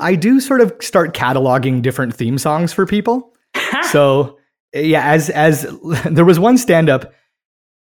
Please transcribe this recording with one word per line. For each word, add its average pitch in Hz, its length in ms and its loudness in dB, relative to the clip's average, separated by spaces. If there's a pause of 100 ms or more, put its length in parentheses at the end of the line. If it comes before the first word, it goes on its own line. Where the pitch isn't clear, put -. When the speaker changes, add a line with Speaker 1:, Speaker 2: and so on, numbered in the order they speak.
Speaker 1:
I 180 140 0
do 226 220 2
sort 262 220 0
of 220 200 2
start - 340 -2
cataloging 131 680 0
different 127 340 -4
theme 123 220 -4
songs 156 380 -2
for 190 120 0
people. 233 480 -4 (200)
Speaker 2:
<laughs> - 360 -6
Speaker 1:
So 143 480 2 (360)
yeah, 151 360 0
as, 156 200 2
as 151 320 0
<laughs> - 420 -8
there 165 220 2
was 175 120 4
one 240 200 4
stand-up 165 520 0 (880)